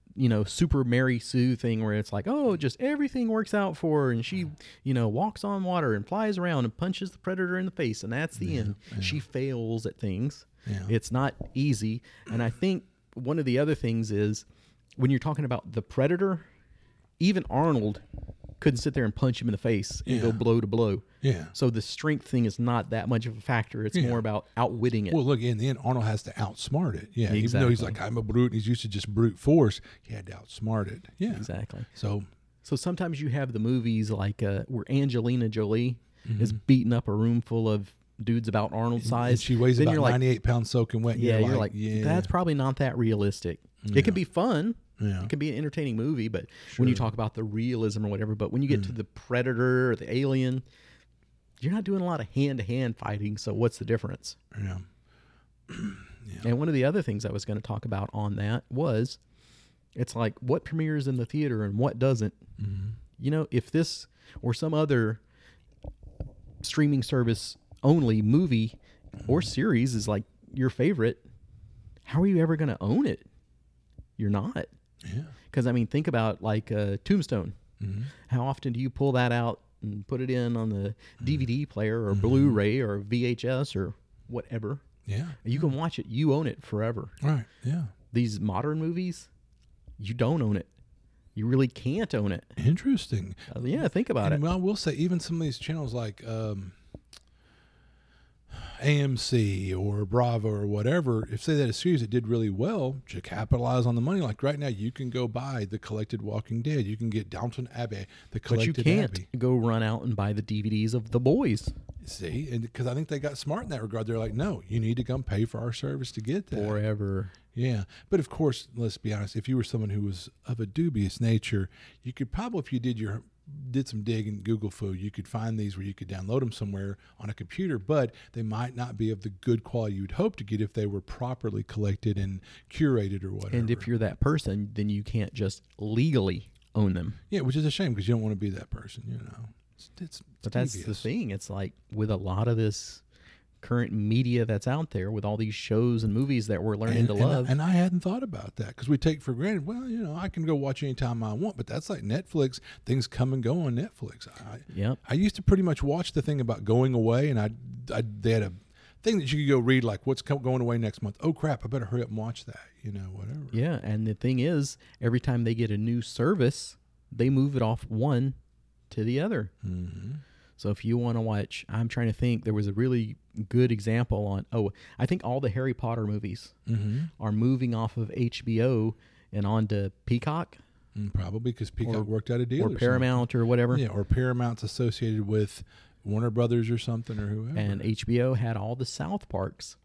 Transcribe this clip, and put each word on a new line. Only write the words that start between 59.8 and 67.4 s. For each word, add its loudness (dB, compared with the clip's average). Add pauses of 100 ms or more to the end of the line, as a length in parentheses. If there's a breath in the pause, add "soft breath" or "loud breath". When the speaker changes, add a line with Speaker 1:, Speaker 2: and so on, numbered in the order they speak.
Speaker 1:
it's -4
like, -2
what -2
premieres -2
in 0
the -2
theater 0
and -2
what 2
doesn't? 2 (260)
Speaker 2:
Mm-hmm. -4 (320)
Speaker 1:
You -2
know, 0
if 0
this 0 (340 loud breath)
or 0
some -2
other 2 (1400 soft breath)
streaming 2
service 0 (260)